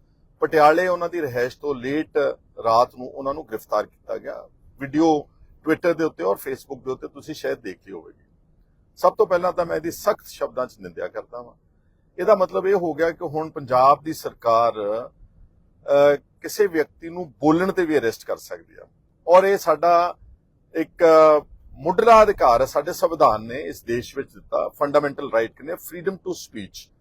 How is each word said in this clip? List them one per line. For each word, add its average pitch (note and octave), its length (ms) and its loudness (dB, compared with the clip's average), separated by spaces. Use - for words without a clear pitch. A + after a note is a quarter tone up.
ਪਟਿਆਲੇ D#3 480 4
ਉਹਨਾਂ F3 220 -2
ਦੀ E3+ 120 -6
ਰਿਹਾਇਸ਼ B2 360 -4
ਤੋਂ D3 180 -6
ਲੇਟ C#3+ 420 -6
ਰਾਤ A#2 320 2
ਨੂੰ B2+ 120 -16
ਉਹਨਾਂ C#3 260 -10
ਨੂੰ D#3 140 -12
ਗ੍ਰਿਫਤਾਰ G#2+ 380 -4
ਕੀਤਾ - 320 -14
ਗਿਆ। B2 300 -16
ਵੀਡੀਓ D3 480 0
Twitter D#3+ 300 -2
ਦੇ E3 60 -4
ਉੱਤੇ D#3 200 -6
ਔਰ F#3+ 120 -2
Facebook C3+ 440 -12
ਦੇ B2+ 120 -10
ਉੱਤੇ C3 160 -10
ਤੁਸੀਂ C#3+ 260 -18
ਸ਼ਾਇਦ C#3 240 -8
ਦੇਖ G#2 200 -14
ਲਈ G2 60 -18
ਹੋਵੇਗੀ। - 300 -20
ਸਭ F3 160 0
ਤੋਂ G#3+ 140 0
ਪਹਿਲਾਂ F3+ 260 -2
ਤਾਂ F3 120 -2
ਮੈਂ E3 100 -6
ਇਹਦੀ D#3+ 160 -6
ਸਖਤ G#3 360 -4
ਸ਼ਬਦਾਂ B2+ 400 -8
'ਚ - 120 -20
ਨਿੰਦਿਆ F2+ 280 -12
ਕਰਦਾ A2 340 -14
ਵਾਂ। A#2+ 120 -20
ਇਹਦਾ G3 160 4
ਮਤਲਬ F#3 320 -2
ਇਹ G3 60 2
ਹੋ E3+ 200 -2
ਗਿਆ E3 180 -2
ਕਿ E3+ 140 -12
ਹੁਣ D#3 240 -8
ਪੰਜਾਬ C#3 540 2
ਦੀ D#3+ 100 -8
ਸਰਕਾਰ, A#2 600 0
ਅਹ, C#3+ 300 4
ਕਿਸੇ G3+ 260 -2
ਵਿਅਕਤੀ E3 420 -6
ਨੂੰ E3+ 220 -12
ਬੋਲਣ E3+ 400 2
ਤੇ F3+ 140 0
ਵੀ D#3 120 0
ਅਰੈਸਟ A#2 280 -2
ਕਰ F#2+ 120 -6
ਸਕਦੀ - 440 -18
ਆ - 40 -20
ਔਰ F3+ 160 8
ਇਹ G3 140 2
ਸਾਡਾ E3+ 580 2
ਇੱਕ E3 280 -4
ਮੁੱਢਲਾ G#3+ 500 4
ਅਧਿਕਾਰ C#3 380 2
ਹੈ, C3+ 40 2
ਸਾਡੇ D#3 280 -4
ਸੰਵਿਧਾਨ D3 500 0
ਨੇ A#2+ 180 -12
ਇਸ D#3+ 220 -14
ਦੇਸ਼ A#2+ 340 -6
ਵਿੱਚ C3+ 160 -12
ਦਿੱਤਾ, - 360 -6
ਫੰਡਾਮੈਂਟਲ C#3+ 640 -2
ਰਾਈਟ A2+ 200 0
ਕਹਿੰਦੇ D3 220 -14
ਆ, - 20 -8
freedom F3+ 400 -10
to F#3 160 -12
speech। - 680 -16